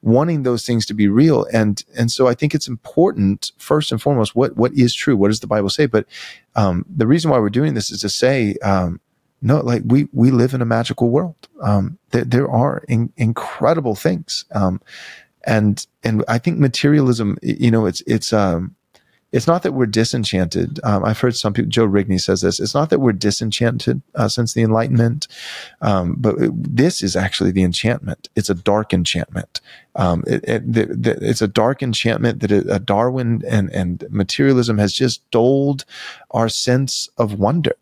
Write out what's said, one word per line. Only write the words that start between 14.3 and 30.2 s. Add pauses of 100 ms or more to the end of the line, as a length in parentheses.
Um, (640)
and, (180)
and
I
think
materialism,
y-,
you
know,
it's,
it's,
um, (560)
it's
not
that
we're
disenchanted.
Um,
I've
heard
some
people,
Joe
Rigney
says
this,
it's
not
that
we're
disenchanted, (140)
uh,
since
the
Enlightenment, (540)
um,
but
it,
this
is
actually
the
enchantment.
It's
a
dark
enchantment. (340)
Um,